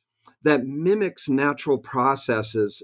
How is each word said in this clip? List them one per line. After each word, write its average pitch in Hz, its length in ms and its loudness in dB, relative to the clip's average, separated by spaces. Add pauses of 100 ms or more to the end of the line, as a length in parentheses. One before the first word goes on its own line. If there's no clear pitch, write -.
(440)
that 143 220 4
mimics 175 600 -2
natural 143 500 2
processes 120 1040 -2